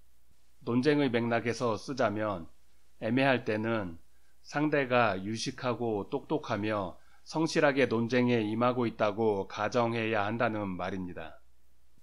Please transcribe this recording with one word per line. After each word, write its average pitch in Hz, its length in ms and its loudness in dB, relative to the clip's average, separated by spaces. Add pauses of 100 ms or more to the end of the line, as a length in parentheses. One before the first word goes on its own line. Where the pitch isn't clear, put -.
(600)
논쟁의 131 500 2
맥락에서 117 680 0
쓰자면 107 680 -2 (540)
애매할 127 460 2
때는 107 520 -2 (440)
상대가 123 840 2
유식하고 113 840 -4
똑똑하며 107 880 -2 (260)
성실하게 151 600 2
논쟁에 120 560 2
임하고 120 440 2
있다고 104 600 0
가정해야 110 800 0
한다는 110 420 -2
말입니다. 87 720 -8 (640)